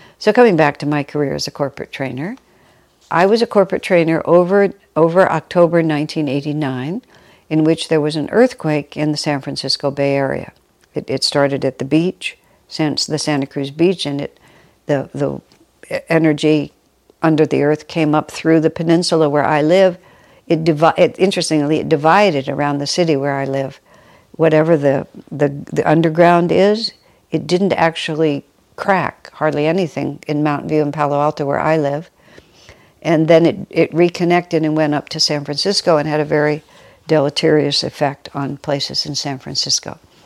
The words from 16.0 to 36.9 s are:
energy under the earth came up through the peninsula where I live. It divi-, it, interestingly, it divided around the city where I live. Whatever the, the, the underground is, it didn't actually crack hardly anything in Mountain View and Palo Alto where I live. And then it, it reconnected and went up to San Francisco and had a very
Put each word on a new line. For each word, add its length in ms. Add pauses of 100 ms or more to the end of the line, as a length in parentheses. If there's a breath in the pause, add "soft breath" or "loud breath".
energy 640 (480)
under 240
the 160
earth 260
came 280
up 160
through 300
the 100
peninsula 580
where 160
I 160
live. 360 (500 soft breath)
It 160
divi-, 340
it, 220
interestingly, 600
it 100
divided 600
around 300
the 80
city 280
where 200
I 100
live. 340 (520 soft breath)
Whatever 460
the, 300 (240)
the, 180 (220)
the 160
underground 640
is, 400 (380 soft breath)
it 160
didn't 280
actually 720 (300)
crack 580
hardly 340
anything 600
in 160
Mountain 260
View 120
and 120
Palo 260
Alto 260
where 140
I 180
live. 320 (920 soft breath)
And 260
then 180
it, 240
it 240
reconnected 720
and 120
went 200
up 140
to 100
San 260
Francisco 520
and 120
had 100
a 60
very 380 (440 soft breath)